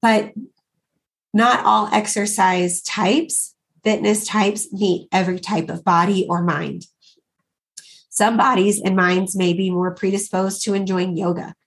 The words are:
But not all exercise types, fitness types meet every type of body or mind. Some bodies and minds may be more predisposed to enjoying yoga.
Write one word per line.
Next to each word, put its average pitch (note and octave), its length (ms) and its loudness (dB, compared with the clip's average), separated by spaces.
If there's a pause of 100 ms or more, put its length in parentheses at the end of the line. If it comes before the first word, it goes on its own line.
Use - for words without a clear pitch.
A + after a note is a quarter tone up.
But G#3+ 320 2 (1000)
not A#3+ 320 2
all G#3+ 260 2
exercise F#3+ 920 0
types, - 720 -2 (280)
fitness G#3+ 440 0
types G#3 440 0
meet F#3+ 400 -2
every F#3 280 0
type F3+ 320 -4
of E3+ 120 -10
body F#3 460 2
or F3 140 0
mind. D#3 420 -4 (1200)
Some A3+ 280 0
bodies G3+ 420 2
and F#3+ 160 0
minds F3+ 400 2
may F3+ 180 2
be F#3 180 -2
more F3+ 240 -2
predisposed G3 680 -2
to G3+ 100 -2
enjoying F#3 420 -2
yoga. F3 380 -4 (120)